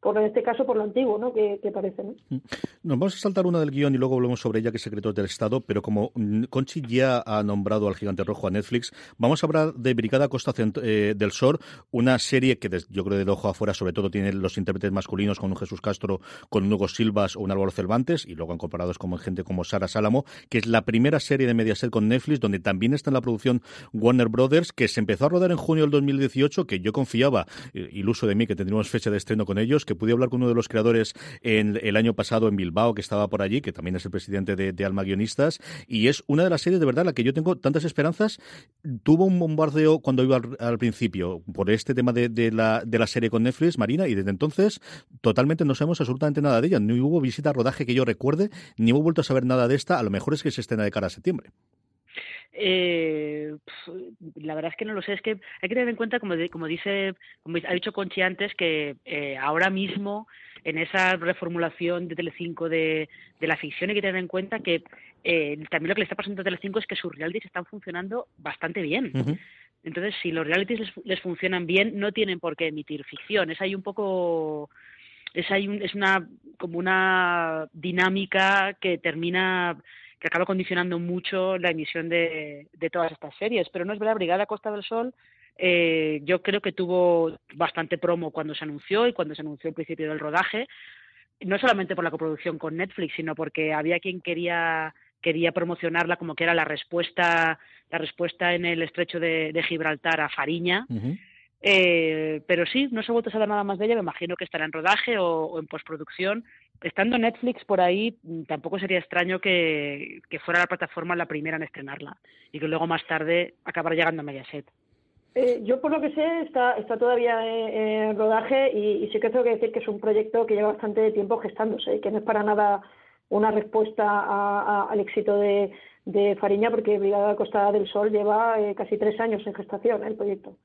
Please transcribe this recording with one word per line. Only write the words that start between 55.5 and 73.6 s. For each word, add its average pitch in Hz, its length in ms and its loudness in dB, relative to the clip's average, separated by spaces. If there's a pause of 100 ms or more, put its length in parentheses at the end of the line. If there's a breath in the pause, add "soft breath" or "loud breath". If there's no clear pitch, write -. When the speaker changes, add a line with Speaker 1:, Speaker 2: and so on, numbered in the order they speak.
Speaker 3:
que 226 60 -2
tener 247 120 2
en 233 80 -2
cuenta, 233 240 -2
como 185 160 -2
de-, 165 140 -2
como 165 180 -8
dice, 196 460 -2 (280 loud breath)
como 165 240 -6
ha - 80 -2
dicho 208 200 -4
Conchi 196 280 -4
antes, 190 340 -2
que, 151 500 -2
eh, 143 320 -6
ahora 156 320 2
mismo 202 580 -4 (380 loud breath)
en 160 120 -4
esa 185 380 2
reformulación 170 920 -4
de 165 60 -10
Telecinco 170 520 -6
de, 160 400 0 (320 loud breath)
de 160 80 -2
la 160 80 2
ficción 151 360 -6
hay 208 40 -2
que 208 60 0
tener 190 160 -2
en 185 100 -4
cuenta 196 320 -4
que, 165 240 -2 (400 loud breath)
eh, 151 340 0 (120)
también 165 200 -2
lo 196 60 0
que 214 60 -2
le - 20 0
está 190 140 -6
pasando 196 240 -8
a - 20 -8
Telecinco 190 360 -4
es 214 60 -8
que 196 120 -8
sus 165 180 -10
realities 170 300 -8
están 180 180 -10
funcionando 190 640 -10 (100)
bastante 165 440 -8
bien. 175 340 -2
Speaker 2:
Ujú. 135 220 -2 (460 loud breath)
Speaker 3:
Entonces, 175 380 -6
si 170 100 -4
los 160 140 -2
realities 190 360 0
les 208 100 -10
fu-, - 140 -18
les 185 160 -4
funcionan 180 440 -4
bien, 202 320 2
no 202 140 -2
tienen 196 300 -2
por 165 160 -6
qué 165 100 -2
emitir 151 380 -8
ficción. 190 460 -4
Es 165 100 -8